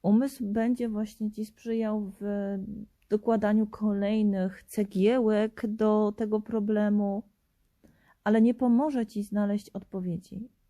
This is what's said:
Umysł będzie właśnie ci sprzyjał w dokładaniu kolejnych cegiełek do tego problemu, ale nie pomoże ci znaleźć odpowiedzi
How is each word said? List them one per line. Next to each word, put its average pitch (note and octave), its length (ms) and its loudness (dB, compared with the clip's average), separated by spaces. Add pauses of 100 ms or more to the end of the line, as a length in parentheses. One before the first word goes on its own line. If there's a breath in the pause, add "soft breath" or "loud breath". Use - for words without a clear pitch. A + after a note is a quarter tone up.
Umysł A#3+ 440 2
będzie A#3 420 -2
właśnie G#3+ 420 -6
ci G#3+ 140 -8
sprzyjał G#3+ 760 -4
w G3+ 340 -4 (540)
dokładaniu G#3+ 580 2
kolejnych G3+ 1000 0
cegiełek G#3+ 1000 0
do G#3+ 500 2
tego G#3+ 240 -2
problemu, G#3 840 0 (1000 soft breath)
ale A3 180 6
nie A#3+ 120 6
pomoże B3 520 2
ci G#3 160 -8
znaleźć G#3 480 -2
odpowiedzi F#3+ 760 -8 (220)